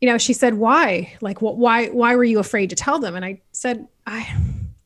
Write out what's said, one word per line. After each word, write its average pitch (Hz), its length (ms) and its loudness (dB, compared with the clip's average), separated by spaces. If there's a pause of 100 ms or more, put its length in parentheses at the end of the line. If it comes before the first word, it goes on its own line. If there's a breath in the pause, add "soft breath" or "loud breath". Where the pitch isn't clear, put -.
you 254 80 4
know, 233 100 4
she - 140 0
said, 240 220 2
"Why? 220 680 2
Like, 202 180 -8
wh-, 214 200 -2
why, 233 300 4
why 240 280 2
were 247 80 4
you 226 160 2
afraid 196 300 -2
to 175 60 -6
tell 294 220 -2
them?" 196 160 -4
And 180 100 -8
I 190 160 -10 (120)
said, 247 340 -6 (200)
"I, 220 280 -10 (520 loud breath)